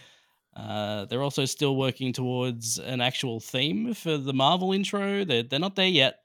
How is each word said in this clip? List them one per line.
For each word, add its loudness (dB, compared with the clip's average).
Uh, -6
they're -2
also 0
still 0
working 0
towards -4
an -4
actual -2
theme -2
for -2
the -4
Marvel 4
intro. -2
They're, 2
they're -2
not -2
there 4
yet. 4